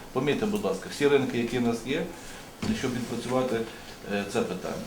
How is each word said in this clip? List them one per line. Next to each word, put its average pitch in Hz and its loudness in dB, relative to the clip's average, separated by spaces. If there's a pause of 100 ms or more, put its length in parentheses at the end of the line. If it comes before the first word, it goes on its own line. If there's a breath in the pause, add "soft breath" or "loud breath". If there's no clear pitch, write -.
(140)
Помітьте, 131 2
будь 101 2
ласка, 92 -2
всі 143 4
ринки, 131 6
які 120 2
в - 4
нас 117 4 (100)
є, 156 0 (760 loud breath)
щоб 123 0
відпрацювати, 117 0 (540 loud breath)
е, 101 0
це 113 2
питання. 90 -4